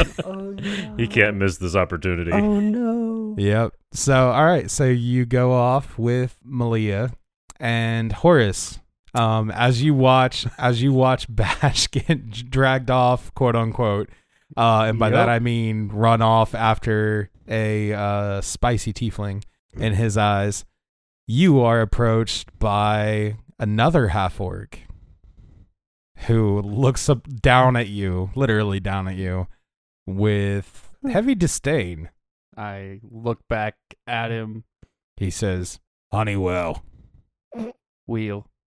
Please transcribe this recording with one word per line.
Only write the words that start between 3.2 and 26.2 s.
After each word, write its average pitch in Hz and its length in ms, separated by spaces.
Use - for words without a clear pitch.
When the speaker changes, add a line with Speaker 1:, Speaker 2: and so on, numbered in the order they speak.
Speaker 3:
Yep. 104 360
So, 131 400
all 139 140
right. 160 260
So 139 140
you 123 420
go 127 260
off 127 460
with 123 440
Malia 117 680
and 113 520
Horace. 123 680
Um, 110 380
as 120 320
you 151 100
watch, 131 540
as 123 240
you 135 120
watch 127 340
<laughs> 113 80
Bash - 560
get 120 580
dragged 131 400
off, 127 460
quote 120 200
unquote, 113 540
uh, 113 300
and 110 120
by 110 120
that 117 160
Speaker 4:
Yep. - 20
Speaker 3:
I 117 100
mean 113 500
run 110 340
off 113 320
after 107 760
a, 107 460
uh, 101 480
spicy 117 520
tiefling 104 500
in 110 200
his 104 240
eyes, 104 460
you 143 320
are 117 220
approached 113 800
by 107 800
another 117 500
half 92 300
orc 95 380